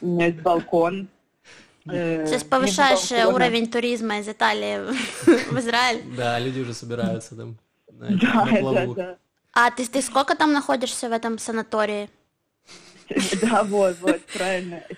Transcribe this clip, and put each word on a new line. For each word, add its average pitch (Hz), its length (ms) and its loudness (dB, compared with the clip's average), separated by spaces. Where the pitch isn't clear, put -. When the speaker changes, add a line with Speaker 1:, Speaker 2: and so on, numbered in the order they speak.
Speaker 1:
У - 60 -6
меня 175 200 2
есть 165 140 0
балкон. 175 680 2
Э, 165 400 -2
Speaker 2:
Сейчас 156 60 -2
Speaker 1:
вид 233 80 0
с - 40 -10
Speaker 2:
повышаешь, 262 680 2
э, 233 120 4
Speaker 1:
балкона. 226 100 4
Speaker 2:
уровень 233 240 0
туризма 233 500 -2
из 208 80 -10
Италии 214 500 0
<laughs> 240 720 2
в 240 60 0
Израиль. 233 440 0
Speaker 3:
Да, 120 220 0
люди 127 220 -4
уже 120 120 -6
собираются 113 640 -6
там, 113 220 -14
на, 185 260 -2
Speaker 1:
Да, 233 300 4
Speaker 3:
на 233 60 0
Speaker 1:
да, 208 80 4
Speaker 3:
плаву. 135 340 0
Speaker 1:
да. 175 240 -8
Speaker 2:
А 240 180 4
ты, 247 160 -4
ты 269 140 -2
сколько 277 360 0
там 311 160 4
находишься 262 580 -2
в - 20 -6
этом 226 260 -2
санатории? 214 720 -4
Speaker 1:
<laughs> 190 320 -2
Да, 220 220 4
вот, 196 360 2
вот, 170 220 0
правильно. 185 500 -4